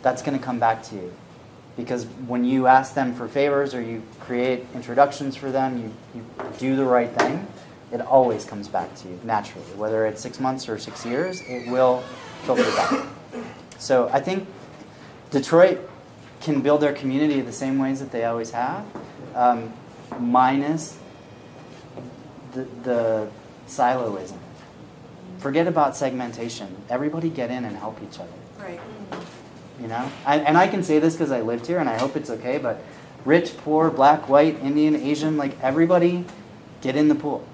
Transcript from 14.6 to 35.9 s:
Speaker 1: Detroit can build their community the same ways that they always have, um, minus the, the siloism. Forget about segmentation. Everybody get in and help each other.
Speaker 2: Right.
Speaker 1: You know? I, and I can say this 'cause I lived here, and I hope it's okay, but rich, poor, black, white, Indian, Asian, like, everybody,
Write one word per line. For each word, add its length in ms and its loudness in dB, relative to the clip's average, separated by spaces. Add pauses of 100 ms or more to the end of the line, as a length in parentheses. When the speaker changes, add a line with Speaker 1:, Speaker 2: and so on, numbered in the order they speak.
Speaker 1:
Detroit 480 6 (600)
can 200 0
build 220 4
their 100 4
community 480 0
the 120 -6
same 280 -2
ways 180 0
that 140 -8
they 140 -2
always 260 -2
have, 320 -4 (500)
um, 380 2 (480)
minus 800 2 (1500)
the, 100 -6 (220)
the 440 0 (380)
siloism. 720 -2 (1000)
Forget 280 0
about 300 2
segmentation. 800 -6 (120)
Everybody 400 -2
get 220 -4
in 140 -6
and 120 -8
help 280 -10
each 160 -18
other. 100 -14 (260)
Speaker 2:
Right. 240 -14 (1000)
Speaker 1:
You 80 -10
know? 220 -6 (140)
I, 140 4
and 180 4
I 120 8
can 140 -2
say 160 4
this 180 4
'cause 140 -2
I 100 0
lived 260 -4
here, 120 0
and 100 0
I 100 -2
hope 180 -2
it's 140 -6
okay, 280 -4
but 240 -4 (420)
rich, 340 4
poor, 320 4
black, 380 6
white, 340 6
Indian, 340 2
Asian, 400 0
like, 160 -2 (100)
everybody, 640 4 (560)